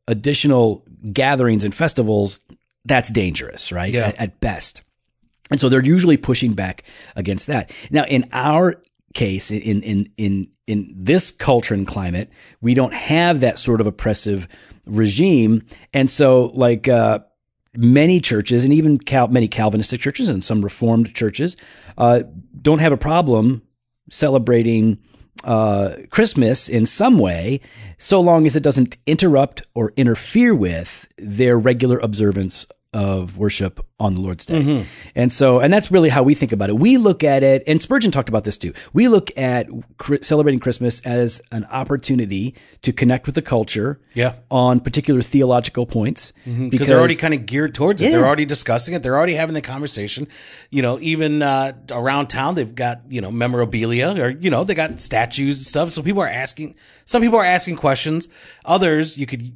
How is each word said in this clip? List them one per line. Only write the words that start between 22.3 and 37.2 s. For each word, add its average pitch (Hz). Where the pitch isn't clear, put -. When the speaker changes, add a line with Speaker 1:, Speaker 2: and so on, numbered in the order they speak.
Speaker 1:
don't 151
have 156
a 131
problem 127
celebrating, 117
uh, 104
Christmas 131
in 113
some 226
way, 95
so -
long 165
as 143
it 147
doesn't 131
interrupt 147
or 110
interfere 196
with 87
their 117
regular 123
observance 101
of 95
worship 98
on 101
the 90
Lord's -
Day. 160
Speaker 2:
Mm-hmm. 135
Speaker 1:
And 123
so, 127
and 143
that's 202
really 170
how 131
we 143
think 117
about 101
it. 107
We 233
look 214